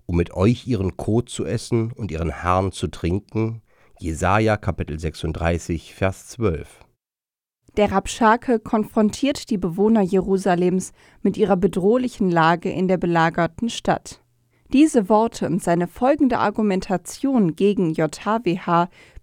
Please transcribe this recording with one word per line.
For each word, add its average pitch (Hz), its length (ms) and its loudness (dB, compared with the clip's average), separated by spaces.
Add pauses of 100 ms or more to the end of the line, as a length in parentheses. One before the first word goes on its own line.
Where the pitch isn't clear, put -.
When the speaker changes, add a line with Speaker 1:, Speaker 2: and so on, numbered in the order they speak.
Speaker 1:
um 85 120 -2
mit 87 160 0
euch 104 360 2
ihren 95 280 -2
Kot 113 320 -2
zu - 160 -8
essen 113 460 -2
und 107 220 -8
ihren 80 320 -6
Harn 92 260 2
zu - 160 -8
trinken?“ 110 760 -4 (360)
Jesaja, 95 600 0
Kapitel 78 420 -6
sechsunddreißig, 80 960 -4
Vers - 340 -4
zwölf. 95 520 -4 (1000)
Speaker 2:
Der 202 140 2
Rabschake 220 680 0
konfrontiert 220 920 -2
die 214 80 0
Bewohner 196 420 2
Jerusalems 185 920 0 (280)
mit - 160 0
ihrer 196 200 2
bedrohlichen 202 720 0
Lage 165 400 2
in 185 180 -2
der 185 80 2
belagerten 170 720 0
Stadt. - 540 -4 (500)
Diese 262 380 4
Worte 226 360 2
und 170 160 -2
seine 175 240 0
folgende 269 520 0
Argumentation 202 1160 0
gegen 185 360 2
J 160 340 -2
H 220 200 -2
W 170 140 0
H 170 300 0 (340)